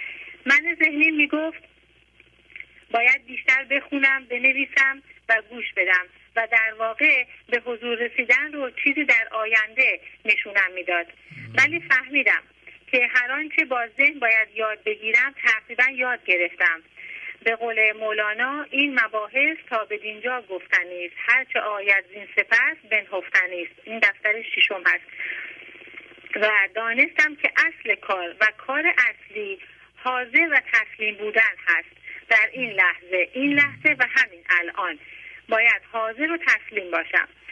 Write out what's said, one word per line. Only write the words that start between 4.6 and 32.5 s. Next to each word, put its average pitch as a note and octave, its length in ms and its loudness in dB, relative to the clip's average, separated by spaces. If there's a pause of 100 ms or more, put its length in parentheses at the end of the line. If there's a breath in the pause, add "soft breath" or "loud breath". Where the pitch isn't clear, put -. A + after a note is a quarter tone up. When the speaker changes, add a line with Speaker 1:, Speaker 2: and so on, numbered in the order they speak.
Speaker 1:
و A3 220 2
گوش A#3 260 -10
بدم F3+ 300 2 (300 soft breath)
و A3+ 160 0
در A3 260 2
واقع B3 460 2 (240 loud breath)
به A#3 160 0
حضور A#3 340 -4
رسیدن B3 540 0
رو C#4 180 -6 (140)
چیزی C#4+ 200 0
در A#3 260 2
آینده A3 720 0 (240 loud breath)
نشونم G3+ 500 0
می‌داد. F3 320 -2
Speaker 2:
مم. - 520 -18
Speaker 1:
ولی D4+ 220 2
فهمیدم B3+ 640 0 (480 loud breath)
که B3 240 2
هر B3 180 0
آنچه D4+ 320 -2
با B3 320 -2
ذهن C#4+ 220 2
باید A3 360 2
یاد G#3+ 300 -4
بگیرم A3 580 0
تقریباً A#3 500 0
یاد B3+ 320 -4
گرفتم. F3 580 0 (600 loud breath)
به A3+ 120 0
قول A3 360 0
مولانا: G#3+ 760 -2
«این C4+ 300 0
مباحث A#3+ 560 0 (140)
تا A3 140 -2
به G#3 140 -8
دینجا G#3+ 520 -8
گفتنی F3+ 560 -4
است، - 120 -14
هر B3+ 340 2
چه B3 80 0
آید G3+ 440 0 (100)
زین G3+ 120 -16 (100)
سپس A#3+ 400 2 (140)
بنهفتنی F#3 720 -2
است.» E3 120 -12 (100)
این A3+ 140 -10
دفتر G#3+ 440 0
ششم - 440 0
هست. F3 180 2 (1300 loud breath)
و G#3+ 140 2 (240)
دانستم C#4+ 600 2
که - 220 -2
اصل C#4+ 380 0
کار F3+ 460 -4
و G#3+ 60 4 (120)
کار D4+ 400 0
اصلی G#3 600 -4 (380 loud breath)
حاضر B3+ 560 0
و C4 80 4 (120)
تسلیم G#3+ 420 0
بودن G#3+ 400 0 (120)
هست E3+ 220 0 (400 loud breath)
در A3 240 4